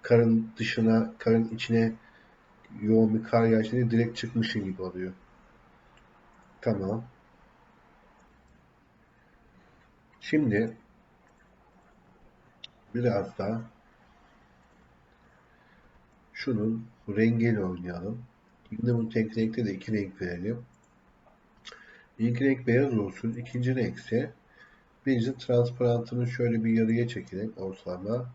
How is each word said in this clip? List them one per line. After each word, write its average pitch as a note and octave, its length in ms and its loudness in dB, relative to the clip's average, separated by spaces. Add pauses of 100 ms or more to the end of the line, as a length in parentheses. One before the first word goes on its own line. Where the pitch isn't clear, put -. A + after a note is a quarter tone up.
karın A2+ 540 4
dışına, A2+ 600 2
karın A2+ 260 4
içine A2+ 480 0 (880)
yoğun A2 320 6
bir A2 100 -2
kar A2+ 220 4
yağışı A2 260 4
değil, B2 180 2
direkt A2+ 260 2
çıkmışın A2 480 -2
gibi F#2 180 -6
oluyor. F#2 300 -8 (1500)
Tamam. G#2+ 440 -2 (3250)
Şimdi A2+ 560 0 (2250)
biraz A2 440 -2
da A2+ 240 -4 (2750)
şunun A2+ 540 -2 (220)
rengiyle A2+ 560 2
oynayalım. F2+ 580 -8 (480)
Yine A#2 240 0
bu A2+ 140 0
tek A2 300 0
renkte A2+ 260 0
de G2 100 -2
iki F#2+ 180 -8
renk G2 300 -4
verelim. F#2 420 -6 (1600)
İlk A#2+ 220 2
renk C3+ 240 2
beyaz A#2+ 320 4
olsun. G#2 340 -4
İkinci B2 440 -4
renkse A#2 560 -2 (720)
birinci C3 320 0
transparantını A#2+ 880 0
şöyle A#2 380 0
bir A2+ 80 2
yarıya A2+ 360 2
çekelim G2+ 480 -8
ortalama. F#2+ 800 -8